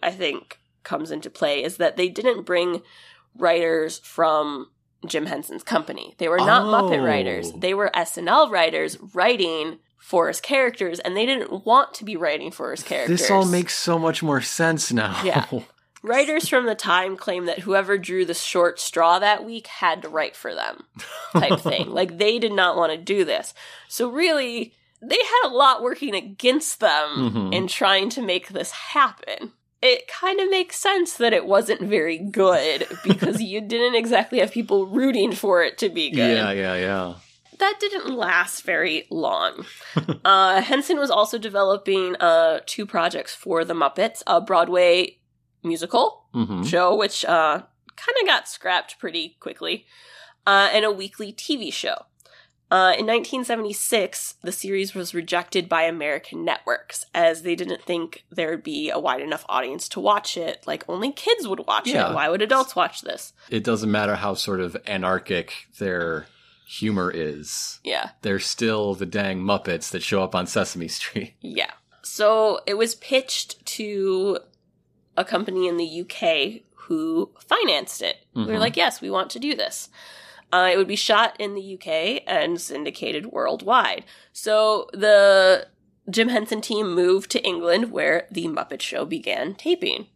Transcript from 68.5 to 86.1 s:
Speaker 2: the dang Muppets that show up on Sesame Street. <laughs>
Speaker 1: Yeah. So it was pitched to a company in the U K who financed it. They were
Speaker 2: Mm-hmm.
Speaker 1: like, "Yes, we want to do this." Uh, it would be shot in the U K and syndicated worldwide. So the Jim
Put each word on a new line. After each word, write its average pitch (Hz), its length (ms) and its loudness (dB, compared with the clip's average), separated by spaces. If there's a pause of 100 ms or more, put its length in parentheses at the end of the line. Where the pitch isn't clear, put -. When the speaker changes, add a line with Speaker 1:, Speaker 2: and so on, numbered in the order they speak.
Speaker 2:
the 95 120 -6
dang 95 340 -4
Muppets 95 520 -2
that 90 120 -6
show 98 180 0
up 92 140 -2
on 90 120 -2
Sesame 87 420 -4
Street. - 480 -10
<laughs> - 40 -20
Speaker 1:
Yeah. - 300 -6 (320)
So 214 640 2
it 202 80 -2
was 226 200 0
pitched - 680 -4 (120)
to 196 640 -2 (760)
a 185 100 0
company 185 420 -2
in 175 100 -2
the 170 80 -2
U 165 200 -8
K 170 580 -2 (240)
who - 520 -2
financed 233 640 -2
it. - 160 -4 (180)
They 233 60 -2
were 214 60 -2
Speaker 2:
Mm-hmm. 214 120 -2
Speaker 1:
like, 233 180 0
"Yes, 320 240 0
we 190 80 -8
want 190 220 -2
to 233 80 -12
do 285 160 -4
this." - 340 -8 (640)
Uh, 180 180 6
it 180 60 4
would 190 100 4
be 196 80 -4
shot 220 440 4
in 202 160 -6
the 196 60 -8
U 190 160 -14
K 175 500 -4
and 165 340 0
syndicated 147 640 -8
worldwide. 196 760 0 (300)
So 214 600 0
the 196 760 6 (420)
Jim 226 200 2